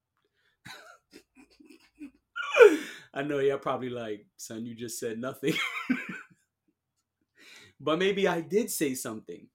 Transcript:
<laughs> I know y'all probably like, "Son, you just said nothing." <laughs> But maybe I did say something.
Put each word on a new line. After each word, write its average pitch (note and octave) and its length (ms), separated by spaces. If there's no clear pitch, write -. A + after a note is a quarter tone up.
<laughs> - 2500
I C#3 80
know D3 160
y'all C#3 220
probably B2+ 320
like, A2+ 340
"Son, A2+ 300
you A#2 80
just A2+ 260
said A2+ 200
nothing." C3 340
<laughs> B3+ 40
But D3+ 200
maybe F#3+ 280
I E3+ 140
did F#3+ 300
say C3+ 240
something. G#2+ 600